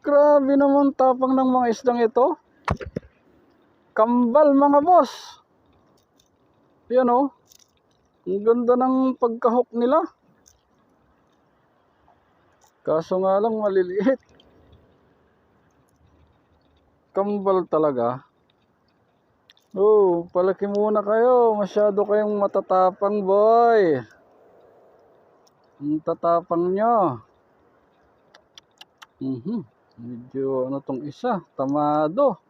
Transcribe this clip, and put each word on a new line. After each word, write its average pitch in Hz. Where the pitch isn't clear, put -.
Grabe 285
naman 277
tapang 262
ng 262
mga 247
isdang 240
ito. 240
Kambal, 247
mga 285
boss. 330
Yan, 247
oh. 262
Ang 196
ganda 233
ng 262
pagkahok 240
nila. 254
Kaso 165
nga 190
lang, 226
maliliit. 196
Kambal 196
talaga. 131
Oh, 196
palaki 190
muna 208
kayo. 233
Masyado 208
kayong 208
matatapang, 196
boy. 208
Ang 151
tatapang 170
nyo. 196
Mhm. 135
Medyo 127
ano 139
tong 135
isa, 196
tamado. 151